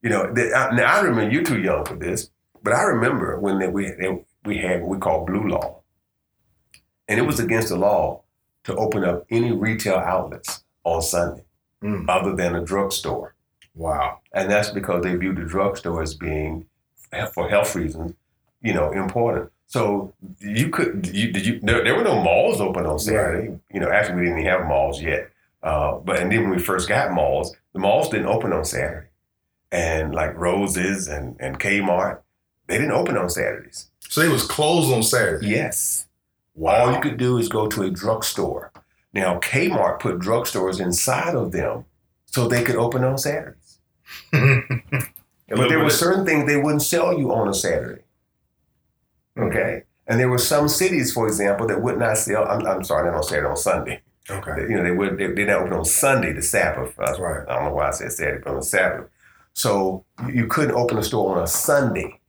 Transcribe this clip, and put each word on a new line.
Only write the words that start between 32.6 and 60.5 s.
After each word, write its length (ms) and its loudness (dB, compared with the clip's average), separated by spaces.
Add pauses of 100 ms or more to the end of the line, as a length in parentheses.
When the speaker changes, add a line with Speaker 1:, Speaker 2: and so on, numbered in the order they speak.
Speaker 1:
they 100 -2
didn't 160 0
open 240 2
on 120 0
Saturdays. 720 -6
Speaker 2:
So 220 -2
they 80 6
was 180 2
closed 440 2
on 120 4
Saturday? 460 2
Speaker 1:
Yes. 580 -2 (480)
Speaker 2:
Wow. 300 4
Speaker 1:
All 80 4
you 80 0
could 160 -2
do 200 2
is 120 2
go 180 0
to 160 -2
a 60 0
drugstore. 840 -2 (400)
Now, 280 0
Kmart 640 0
put 180 -2
drugstores 600 -2
inside 540 0
of 180 -2
them 320 -4 (400)
so 240 0
they 140 2
could 120 2
open 300 0
on 120 0
Saturdays. 600 -6 (140)
Speaker 2:
<laughs> 400 -10
A 40 4 (1120)
Speaker 1:
But 80 0
Speaker 2:
little 120 4
Speaker 1:
there 0 -
Speaker 2:
bit 100 4
Speaker 1:
were 60 4
Speaker 2:
of 80 4
Speaker 1:
certain 320 2
things 200 2
they 120 4
wouldn't 240 2
sell 360 2
you 160 0
on 140 2
a 60 0
Saturday. 480 -2 (1400)
Okay? 460 -2 (240)
And 120 2
there 100 4
were 80 2
some 300 2
cities, 460 2
for 140 0
example, 400 2
that 140 0
would 160 0
not 200 2
sell, 280 0
I'm, 200 0
I'm 180 0
sorry, 260 0
not 80 -2
on 60 -2
Saturday, 240 0
on 100 -2
Sunday. 440 -2 (280)
Speaker 2:
Okay. 400 -6
Speaker 1:
You 80 2
know, 60 2
they 80 2
would, 260 0
they, 100 -2
they 180 0
don't 180 2
open 100 -2
on 120 -2
Sunday, 480 2
the 80 -6
Sabbath. 580 0
Uh, 200 -2
Speaker 2:
Right. 280 -4
Speaker 1:
I 80 -4
don't 140 -2
know 40 -4
why 140 0
I 40 -2
said 200 -6
Saturday, 320 -4
but 80 -8
on 60 -4
the 60 -6
Sabbath. 440 -2 (460)
So 500 0 (240)
you, 60 -6
you 140 0
couldn't 280 2